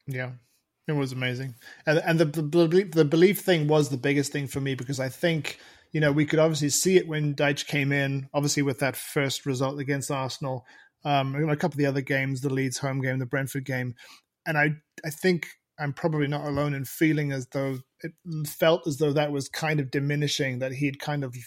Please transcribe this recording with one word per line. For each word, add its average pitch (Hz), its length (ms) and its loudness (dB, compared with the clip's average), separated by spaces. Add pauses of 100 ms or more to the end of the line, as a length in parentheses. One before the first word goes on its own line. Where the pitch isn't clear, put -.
Yeah, 127 240 -6 (560)
it 160 40 0
was 139 200 0
amazing. 127 420 -4 (320)
And, 156 120 4
and 170 200 2
the, 170 60 6
the, 156 180 -2
the 165 240 4
belief, 180 240 4
the 160 140 6
belief 175 360 6
thing 160 280 2
was 151 220 4
the 135 60 -2
biggest 139 360 0
thing 143 160 -4
for 143 120 -6
me, 135 140 -2
because 127 240 -6
I 131 100 -2
think, 160 500 -2 (340)
you 156 80 0
know, 151 100 6
we 147 160 4
could 151 140 4
obviously 151 300 4
see 185 260 4
it 175 100 4
when 151 300 -2
Dyche 147 320 0
came 143 240 0
in, 139 420 -2
obviously 143 300 0
with 135 160 -2
that 131 160 0
first - 500 -4
result 139 320 -2
against 139 320 -4
Arsenal, 131 560 -6 (380)
um, 139 320 0
and 156 120 0
a 151 80 2
couple 151 180 -2
of 139 40 -4
the 143 80 4
other 139 140 0
games, 135 400 -2
the 135 120 -2
Leeds 135 260 -2
home 135 220 -4
game, 131 200 -2
the 127 60 -4
Brentford 135 380 -4
game. 127 300 -4 (500)
And 156 140 -2
I, 151 160 4 (300)
I 160 60 -6
think 175 360 0 (320)
I'm 143 140 -4
probably 151 340 -2
not 147 180 -2
alone 143 300 -2
in 135 100 -6
feeling 151 460 0
as 131 160 -6
though 135 320 -4 (220)
it 165 120 -12 (360)
felt 170 380 2
as 143 100 -2
though 147 160 2
that 147 180 0
was 139 180 -4
kind 156 300 -2
of 135 140 -2
diminishing, 143 640 -2
that 131 140 -4
he'd 135 260 -4
kind 147 240 -4
of, 127 140 -8 (100)